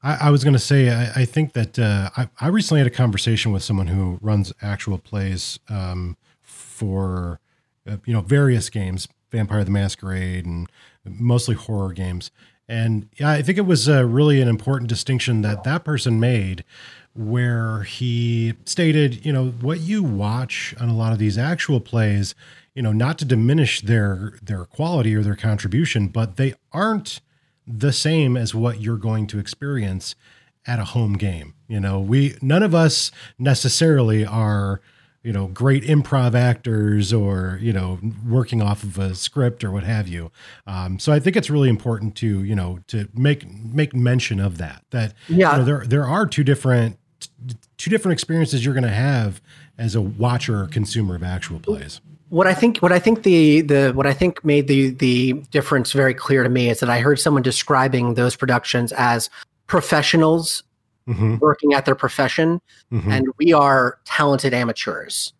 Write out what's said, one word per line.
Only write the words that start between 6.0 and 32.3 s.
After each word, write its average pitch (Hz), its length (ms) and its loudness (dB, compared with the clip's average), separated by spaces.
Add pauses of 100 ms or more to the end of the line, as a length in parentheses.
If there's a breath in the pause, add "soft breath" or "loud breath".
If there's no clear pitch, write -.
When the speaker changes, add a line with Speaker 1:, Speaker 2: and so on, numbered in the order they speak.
Speaker 1:
for, 92 1000 -6 (480)
uh, 101 180 -8
you 120 80 -2
know, 110 80 2
various 127 480 2
games, 95 380 -6 (240)
Vampire 107 320 0
the 95 80 -2
Masquerade 92 760 -4
and 85 220 -8 (380 soft breath)
mostly 117 500 0
horror 98 380 -6
games. 90 380 -8 (360 soft breath)
And, 113 500 -2
yeah, 143 120 0
I 147 120 2
think 165 160 0
it 202 80 0
was, 147 220 2
uh, 139 180 6
really 135 360 4
an 123 60 4
important 120 420 -2
distinction 117 540 -2
that 104 200 -4
that 147 200 -2
person 127 360 0
made, 101 440 0 (500 loud breath)
where 113 680 -2
he 117 720 -2 (120)
stated, 151 600 0
you 151 80 -2
know, 131 140 0 (140)
what 156 200 -4
you 202 200 -2
watch 113 800 -4
on 120 100 -2
a 117 60 0
lot 113 160 0
of 110 80 -2
these 104 180 0
actual 143 440 -2
plays, 104 520 0 (400 soft breath)
you 131 80 -8
know, 110 120 0
not 127 260 0
to 151 60 -4
diminish 127 560 2
their, 104 600 0
their 101 240 -8
quality 147 480 -2
or 107 80 2
their 101 140 0
contribution, 104 720 -2
but 107 300 -4
they 135 160 0 (180)
aren't 208 480 -4 (480)
the 117 240 -2
same 147 460 0
as 110 180 -4
what 113 260 -2
you're 113 160 -4
going 107 300 -2
to 104 120 -6
experience 104 760 -6 (500 soft breath)
at 123 140 -4
a 101 60 -4
home 110 280 -2
game. 87 400 -6 (140)
You 110 140 -6
know, 98 180 -2
we, 135 420 2